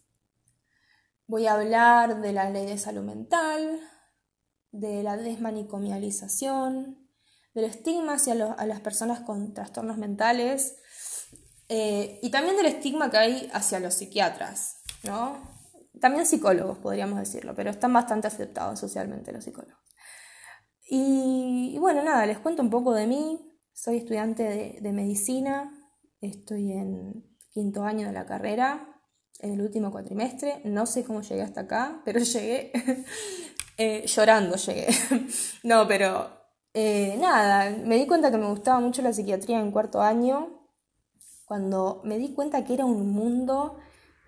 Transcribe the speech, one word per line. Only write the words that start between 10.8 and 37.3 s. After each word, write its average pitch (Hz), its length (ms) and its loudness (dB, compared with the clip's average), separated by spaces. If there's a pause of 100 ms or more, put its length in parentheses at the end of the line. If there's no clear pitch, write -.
eh, 208 480 -2
y 247 100 -4
también 330 260 2
del 381 80 4
estigma 294 440 0
que 220 80 2
hay 233 360 4
hacia 196 260 -2
los 180 140 -2
psiquiatras, - 880 -2 (220)
¿no? 233 340 -4 (640)
También 285 240 4
psicólogos, 190 540 2
podríamos 202 380 -4
decirlo, - 380 -8
pero 202 140 -4
están 247 240 0
bastante 226 340 2
aceptados 208 500 -6
socialmente - 540 -8
los - 140 -14
psicólogos. - 360 -18 (1080)
Y, 262 840 2
y - 60 -4
bueno, 311 240 4
nada, 269 220 4
les 214 140 -2
cuento 320 220 0
un 240 80 4
poco 247 240 2
de 214 140 2
mí. 311 500 -4 (140)
Soy 233 280 -2
estudiante 226 440 -2
de, 208 380 -4
de 202 100 -6
medicina, 262 800 -2 (480)
estoy 202 540 -6
en 190 520 -8 (280)
quinto 202 300 -2
año 214 240 -4
de 196 60 -8
la 185 120 -8
carrera, 247 760 -4 (380)
en 202 140 -6
el 202 80 -4
último 208 320 -2
cuatrimestre. 247 720 -6
No 208 200 0
sé 240 200 -2
cómo 214 160 -6
llegué 190 200 -6
hasta 202 200 -8
acá, 254 420 -4
pero 226 160 0
<laughs> - 0 -
llegué. 233 540 -2 (1040)
Eh, 220 300 0
llorando 208 500 6
llegué. - 320 -2 (380)
<laughs> - 360 -6
No, 226 240 6
pero, 196 500 2 (360)
eh, 208 440 2
nada, 202 520 6